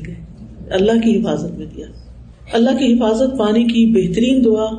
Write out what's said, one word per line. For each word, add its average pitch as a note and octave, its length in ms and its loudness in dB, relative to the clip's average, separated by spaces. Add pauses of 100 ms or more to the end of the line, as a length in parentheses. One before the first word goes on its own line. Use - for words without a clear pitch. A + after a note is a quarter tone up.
گئے، - 80 -12 (560)
اللہ G#3 340 2
کی G#3+ 120 4
حفاظت E3+ 420 -4
میں D#3 80 -12 (100)
دیا۔ C#3+ 100 -14 (640)
اللہ A#3 260 2
کی A#3+ 140 2
حفاظت A3+ 460 0
پانے G#3+ 260 2
کی A#3 280 2
بہترین A#3 520 2
دعا A3 220 2 (120)